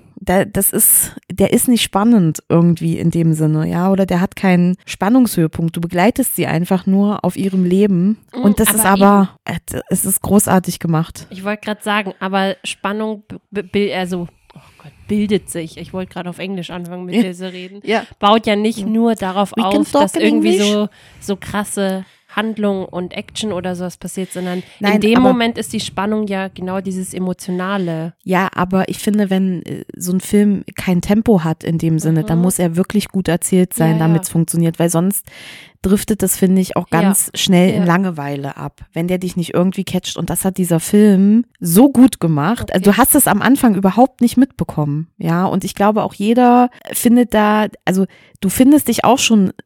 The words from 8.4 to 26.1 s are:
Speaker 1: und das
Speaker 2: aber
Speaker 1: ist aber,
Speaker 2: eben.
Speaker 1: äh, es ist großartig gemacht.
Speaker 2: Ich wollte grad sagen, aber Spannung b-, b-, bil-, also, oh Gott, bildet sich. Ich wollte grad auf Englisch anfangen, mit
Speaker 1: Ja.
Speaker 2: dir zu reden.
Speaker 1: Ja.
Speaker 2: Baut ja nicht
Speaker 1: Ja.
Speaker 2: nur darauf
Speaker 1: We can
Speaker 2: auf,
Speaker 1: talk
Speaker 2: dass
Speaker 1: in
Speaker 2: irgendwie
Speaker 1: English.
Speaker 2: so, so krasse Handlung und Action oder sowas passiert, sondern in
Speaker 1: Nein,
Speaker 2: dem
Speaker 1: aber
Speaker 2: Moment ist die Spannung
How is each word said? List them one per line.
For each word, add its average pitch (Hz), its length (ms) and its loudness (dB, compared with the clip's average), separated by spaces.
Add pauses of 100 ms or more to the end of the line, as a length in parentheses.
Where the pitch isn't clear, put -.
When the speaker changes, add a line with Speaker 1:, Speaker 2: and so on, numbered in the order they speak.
Speaker 1:
und 208 180 2
das 220 100 4
Speaker 2:
aber 214 80 0
Speaker 1:
ist 214 80 0
aber, 196 440 4 (180)
Speaker 2:
eben. 170 100 -6 (200)
Speaker 1:
äh, - 120 -6
es 185 160 -2
ist 190 160 -4
großartig 190 580 0
gemacht. 165 500 -4
Speaker 2:
Ich 185 160 -16
wollte 208 200 -6
grad 214 180 -8
sagen, 208 360 -4
aber 190 460 -2
Spannung 214 600 -8
b-, 185 100 -16 (120)
b-, 202 140 -8
bil-, 196 300 -2
also, 180 340 -6 (260)
oh 156 60 -20 (240)
Gott, 147 80 -20 (160)
bildet 208 420 -2
sich. 160 280 -10
Ich 165 160 -16
wollte 185 180 -10
grad 175 160 -10
auf 175 100 -12
Englisch 180 320 -10
anfangen, 180 360 -12
mit 180 100 -6
Speaker 1:
Ja. 226 80 2
Speaker 2:
dir 185 100 -4
zu 185 200 -12
reden. 185 320 -16
Speaker 1:
Ja. 208 180 -2 (160)
Speaker 2:
Baut 214 260 2
ja 208 120 0
nicht 214 220 -2
Speaker 1:
Ja. 196 80 -8
Speaker 2:
nur 226 280 0
darauf 190 400 -4
Speaker 1:
We 220 80 -2
can 302 180 0
Speaker 2:
auf, 302 100 -4
Speaker 1:
talk 285 100 2
Speaker 2:
dass 294 140 0
Speaker 1:
in 339 60 -2
Speaker 2:
irgendwie 220 360 2
Speaker 1:
English. 208 140 2
Speaker 2:
so, 208 180 -2 (320)
so 196 160 -4
krasse 196 640 -6 (320)
Handlung 208 500 -4
und 180 320 -10
Action 214 340 -8
oder 180 240 -6
sowas 175 220 -10
passiert, 185 340 -10
sondern 180 280 -6
in 180 40 -12 (180)
Speaker 1:
Nein, 208 200 2
Speaker 2:
dem 220 160 2
Speaker 1:
aber 254 120 4
Speaker 2:
Moment 233 280 0
ist 220 160 -10
die 220 60 -4
Spannung 214 480 -6